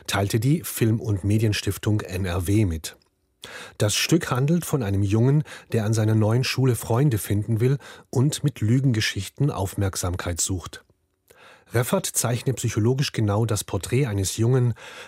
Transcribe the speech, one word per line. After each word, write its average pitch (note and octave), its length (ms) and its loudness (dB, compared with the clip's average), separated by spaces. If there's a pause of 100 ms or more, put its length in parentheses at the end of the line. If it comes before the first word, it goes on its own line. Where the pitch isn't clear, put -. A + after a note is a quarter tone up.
teilte G2+ 340 0
die C#3 240 2
Film- A2+ 360 0
und G#2 240 -2
Medienstiftung G#2 800 0
N F#2 240 -6
R F2 200 -2
W G#2 200 2
mit. D#2+ 300 -6 (840)
Das G#2 160 2
Stück - 340 0
handelt C#3+ 340 2
von C3+ 200 -2
einem G2 180 0
Jungen, A#2 400 4 (300)
der A2+ 120 0
an A2 120 0
seiner A2 180 2
neuen A2 300 4
Schule B2 320 2
Freunde A#2+ 420 2
finden G#2 420 0
will C3 200 2 (320)
und C3 320 0
mit - 180 -2
Lügengeschichten A#2+ 880 0
Aufmerksamkeit F#2 920 -4
sucht. - 460 -6 (880)
Reffert B2 320 0
zeichne A#2+ 480 -2
psychologisch A#2+ 600 0
genau G#2+ 340 0
das G#2+ 160 -2
Porträt B2 420 -2
eines G2 320 -2
Jungen, A#2+ 380 2 (320)